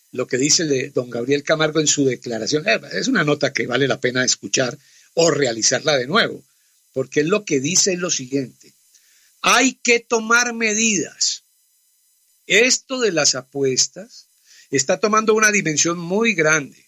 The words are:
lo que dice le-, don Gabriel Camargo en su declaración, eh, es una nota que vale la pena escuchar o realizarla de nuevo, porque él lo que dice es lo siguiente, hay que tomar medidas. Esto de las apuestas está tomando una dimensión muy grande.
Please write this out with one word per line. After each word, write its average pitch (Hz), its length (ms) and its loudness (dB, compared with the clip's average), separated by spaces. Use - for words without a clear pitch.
lo 123 140 -4
que 123 120 -2
dice 147 260 2
le-, 139 260 -2
don 123 200 -4
Gabriel 123 320 -2
Camargo 156 380 0
en 156 60 0
su 143 200 2
declaración, 120 600 -2
eh, 220 140 0
es 180 160 -4
una 214 160 0
nota 147 280 0
que - 140 -2
vale 123 200 0
la 120 140 -2
pena 127 240 0
escuchar 127 540 -2
o 165 160 4
realizarla 123 680 0
de 123 80 -2
nuevo, 156 360 0
porque 135 260 -2
él 151 80 0
lo 208 160 0
que 143 160 -2
dice 175 320 0
es 180 60 -4
lo 180 120 -4
siguiente, 131 600 -6
hay 240 320 2
que 233 260 0
tomar 233 540 0
medidas. 220 880 -2
Esto 247 540 2
de 220 120 0
las 147 220 2
apuestas 139 920 -4
está 139 300 0
tomando 214 340 2
una 214 160 4
dimensión 170 480 0
muy 196 360 0
grande. 156 540 -2